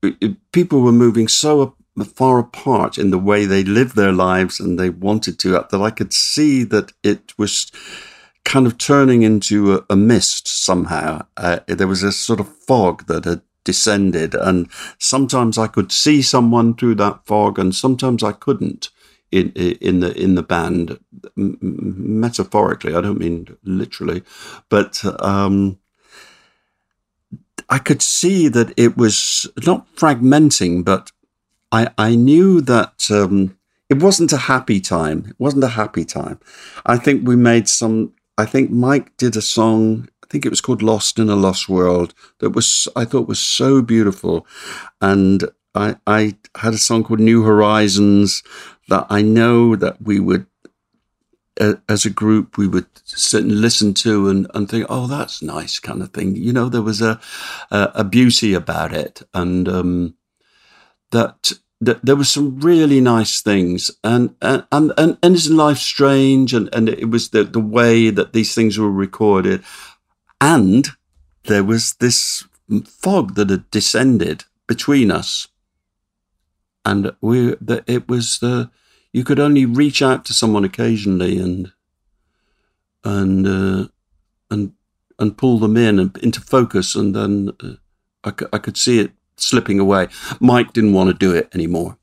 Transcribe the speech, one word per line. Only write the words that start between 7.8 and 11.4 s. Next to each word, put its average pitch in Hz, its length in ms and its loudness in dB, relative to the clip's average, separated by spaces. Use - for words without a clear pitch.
kind 131 240 2
of 117 100 -4
turning 131 460 4
into 104 500 2
a, 95 160 -2
a 101 60 2
mist 110 520 2
somehow. 82 760 -4
Uh, 87 320 -4